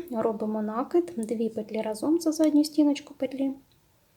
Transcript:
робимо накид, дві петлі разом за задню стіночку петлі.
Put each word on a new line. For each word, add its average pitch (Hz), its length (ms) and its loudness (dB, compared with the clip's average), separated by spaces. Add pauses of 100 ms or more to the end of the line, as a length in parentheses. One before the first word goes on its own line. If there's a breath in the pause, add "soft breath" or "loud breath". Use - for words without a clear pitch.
(120)
робимо 220 500 -2
накид, 262 560 0
дві 226 320 -2
петлі 220 320 -6
разом 220 380 0
за 330 120 2
задню 302 320 4
стіночку 294 500 2
петлі. 269 400 -4 (640)